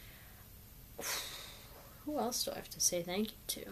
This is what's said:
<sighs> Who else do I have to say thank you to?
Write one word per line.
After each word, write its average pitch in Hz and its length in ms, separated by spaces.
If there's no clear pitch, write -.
<sighs> - 60
Who 294 120
else 240 260
do - 80
I - 40
have - 140
to - 100
say 175 220
thank 185 300
you - 40
to? - 220